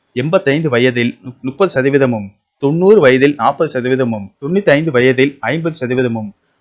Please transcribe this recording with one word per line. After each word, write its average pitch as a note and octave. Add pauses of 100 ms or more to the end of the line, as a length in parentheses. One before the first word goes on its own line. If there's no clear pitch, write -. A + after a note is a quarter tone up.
(120)
எண்பத்தைந்து D#3
வயதில் A#2+ (220)
முப்பது C3
சதவீதமும், C3 (320)
தொண்ணூறு F3
வயதில் C3+
நாற்பது C3
சதவீதமும், A#2+ (140)
தொண்ணூத்தைந்து E3
வயதில் C3
ஐம்பது D#3+
சதவீதமும், A#2+ (320)